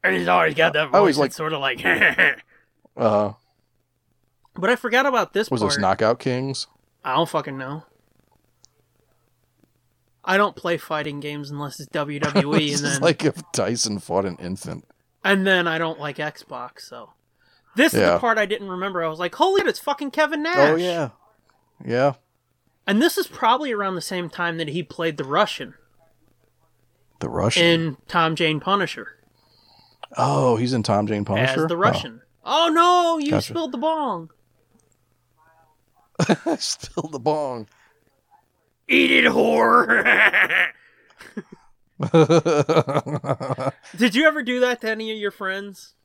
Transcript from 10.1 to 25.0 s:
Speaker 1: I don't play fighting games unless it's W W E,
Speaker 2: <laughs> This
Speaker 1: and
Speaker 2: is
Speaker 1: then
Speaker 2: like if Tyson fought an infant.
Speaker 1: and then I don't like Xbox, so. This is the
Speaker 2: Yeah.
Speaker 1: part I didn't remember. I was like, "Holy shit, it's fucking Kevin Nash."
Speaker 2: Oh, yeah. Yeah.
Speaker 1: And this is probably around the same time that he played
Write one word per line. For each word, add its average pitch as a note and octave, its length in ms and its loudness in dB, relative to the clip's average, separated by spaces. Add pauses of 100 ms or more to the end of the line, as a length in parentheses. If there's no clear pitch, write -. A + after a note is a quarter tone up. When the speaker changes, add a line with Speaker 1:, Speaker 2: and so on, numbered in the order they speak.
Speaker 1:
I F#3 120 2
don't G3+ 200 2
play E3+ 220 -2
fighting D3 420 -6
games D3 300 -10
unless C#3+ 300 -10
it's C#3+ 120 -16
W D3 280 -4
W D3+ 360 0
E, - 20 4
Speaker 2:
<laughs> D3+ 120 0
This D3 100 -2
Speaker 1:
and C#3+ 80 -4
Speaker 2:
is C#3 60 0
Speaker 1:
then C#3 80 -2
Speaker 2:
like D#3+ 220 2
if D#3 160 0 (120)
Tyson G#2+ 460 -2
fought F#2 280 -2
an F2+ 120 -6
infant. F2+ 460 -10 (400)
Speaker 1:
and G3 220 2
then F3+ 220 2
I D#3+ 100 -2
don't D#3+ 220 -4
like D3 160 -8
Xbox, C#3+ 640 -10
so. A#2+ 300 -20 (640)
This C#4+ 180 4
is A2+ 60 2
the F#2+ 60 6
Speaker 2:
Yeah. F2 120 6
Speaker 1:
part E4+ 200 2
I G#3 80 0
didn't G3+ 220 -6
remember. F#3 360 -6
I E3 40 -2
was D#3+ 100 -8
like, F3 160 -4
"Holy F#4+ 260 4
shit, F4 80 0
it's - 100 -2
fucking C#4+ 320 -6
Kevin D4+ 320 0
Nash." D#4 280 4
Speaker 2:
Oh, D#4 60 2
yeah. E4+ 340 -2 (720)
Yeah. C3 300 0 (720)
Speaker 1:
And G3+ 140 2
this E4 160 2
is F#4+ 120 -2
probably C4 440 0
around G3+ 220 -4
the E3+ 60 -6
same F3 280 -6
time E3+ 300 -4
that D#3+ 100 -4
he E3 140 -6
played E3 340 -4